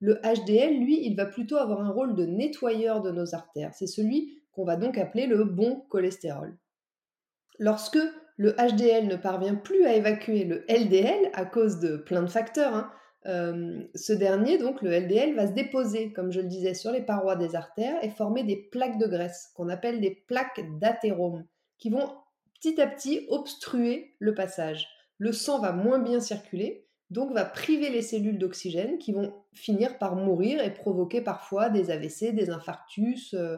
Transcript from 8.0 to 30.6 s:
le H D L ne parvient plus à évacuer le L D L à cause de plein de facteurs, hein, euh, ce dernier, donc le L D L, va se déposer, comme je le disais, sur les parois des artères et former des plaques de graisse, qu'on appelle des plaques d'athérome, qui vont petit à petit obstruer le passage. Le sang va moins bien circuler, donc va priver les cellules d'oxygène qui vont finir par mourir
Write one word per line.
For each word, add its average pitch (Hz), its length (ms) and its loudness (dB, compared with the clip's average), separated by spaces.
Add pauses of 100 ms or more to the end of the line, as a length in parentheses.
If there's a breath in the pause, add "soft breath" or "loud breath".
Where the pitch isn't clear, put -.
le 208 180 4
H 240 220 4
D 233 100 4
L 226 220 6
ne 185 80 0
parvient 190 400 -2
plus 370 300 4
à 240 80 6
évacuer 214 500 2
le 170 260 -4
L 226 200 4
D 185 80 8
L 359 360 4
à - 120 -4
cause 214 340 2
de 160 160 0
plein 175 280 -2
de 175 60 0
facteurs, 226 440 0
hein, 214 180 -4 (340 loud breath)
euh, 170 580 -4 (120)
ce - 160 -4
dernier, 202 460 4
donc 262 240 -2
le 185 100 0
L 175 160 2
D 190 80 4
L, 285 200 2
va 202 120 2
se 180 60 -2
déposer, 220 580 -2
comme 185 220 -4
je 185 80 -2
le 185 60 -4
disais, 185 260 -2
sur 214 180 -6
les 254 100 -2
parois 190 360 0
des 170 180 -2
artères 233 480 -4
et 214 60 -4
former 214 340 -2
des 202 140 0
plaques 247 400 -4
de 220 100 2
graisse, 175 480 -4
qu'on 175 140 -6
appelle 226 320 -4
des 190 260 -2
plaques 254 380 -4 (140)
d'athérome, 180 640 0 (320)
qui 226 120 -6
vont 262 200 0 (460)
petit 311 260 0
à 269 60 4
petit - 420 -4
obstruer 247 880 -4
le 214 140 0
passage. 165 560 -6 (300 loud breath)
Le 220 120 0
sang 254 300 -2
va 190 100 0
moins 220 280 2
bien 240 200 2
circuler, 208 720 -6 (220 soft breath)
donc 262 200 -4
va 220 140 0
priver 294 440 0
les 233 120 0
cellules 214 380 -2
d'oxygène 185 580 -2
qui - 160 -4
vont 202 200 -2 (200)
finir 226 460 0
par 185 180 -2
mourir 196 440 2